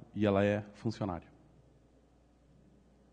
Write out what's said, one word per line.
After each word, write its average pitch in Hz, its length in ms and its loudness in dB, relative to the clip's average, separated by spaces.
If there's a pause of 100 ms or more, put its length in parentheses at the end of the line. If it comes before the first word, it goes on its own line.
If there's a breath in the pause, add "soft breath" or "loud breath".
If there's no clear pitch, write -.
(140)
e 104 100 0
ela 101 200 4
é 104 180 0 (120)
funcionário. 104 540 -6 (1800)